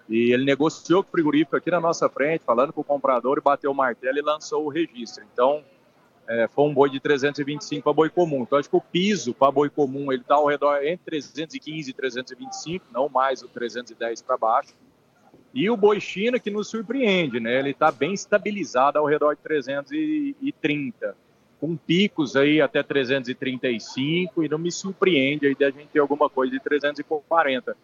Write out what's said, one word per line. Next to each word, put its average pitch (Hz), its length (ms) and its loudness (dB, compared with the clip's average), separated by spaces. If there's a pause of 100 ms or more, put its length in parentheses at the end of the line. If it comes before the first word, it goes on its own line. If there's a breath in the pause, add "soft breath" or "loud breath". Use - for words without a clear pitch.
e 117 240 2
ele 127 120 2
negociou 156 600 2
com - 60 -20
o - 20 -20
frigorífico 151 440 0
aqui - 140 -4
na 175 100 2
nossa 165 300 0
frente, 156 340 -2
falando 127 300 2
com 151 80 -6
o - 20 -4
comprador, 135 540 0
e 151 40 -4
bateu 139 300 0
o 139 40 -4
martelo 131 420 -2
e 147 40 -2
lançou 151 440 -4
o 147 40 -6
registro. 123 640 -8
Então, 143 320 2 (640)
é, 117 200 0
foi 143 180 2
um 151 80 2
boi 139 180 6
de 135 80 -4
trezentos 143 400 0
e 147 40 -2
vinte 143 180 -6
e - 40 -14
cinco 143 180 -8
pra 147 100 2
boi 156 160 -2
comum. 151 340 0
Então, 139 160 0
acho 139 100 -6
que - 60 0
o 175 60 2
piso 175 520 -2
pra 139 160 4
boi 143 200 2
comum, 139 420 -2
ele 127 120 -2
tá 147 120 2
ao 151 100 4
redor 143 380 0
entre 165 200 -2
trezentos 151 520 -10
e 135 40 -10
quinze 151 300 -10
e 127 40 -8
trezentos 127 380 -6
e 127 40 -16
vinte 127 160 -16
e 117 60 -14
cinco, 175 340 -10
não 127 180 -2
mais 131 320 0
o 123 60 -18
trezentos 120 440 -10
e 110 40 -20
dez 117 260 -6
pra 127 160 -2
baixo. 113 380 0 (760)
E 143 180 0
o 240 80 2
boi 208 220 4
China, 233 380 -2
que 208 140 -6
nos 208 160 -4
surpreende, 196 720 0
né? 117 180 0
Ele 139 160 0
tá 156 180 2
bem 143 220 -2
estabilizado 180 840 0
ao 151 60 2
redor 147 300 2
de - 60 -14
trezentos 139 500 -4
e 147 720 -4
trinta, 139 540 -4 (440)
com 165 160 -4
picos 165 600 0
aí 147 260 4
até 143 220 0
trezentos 135 460 -2
e 131 40 -4
trinta 127 340 -6
e 110 120 -2
cinco, 165 640 -4
e 147 60 -4
não 151 100 -2
me 170 120 -4
surpreende 151 760 0
aí 139 80 2
de 143 100 2
a 139 60 2
gente 143 160 -12
ter 151 120 0
alguma 147 300 2
coisa 131 220 0
de 131 80 -4
trezentos 147 400 -2
e 147 40 -8
quarenta. 143 800 0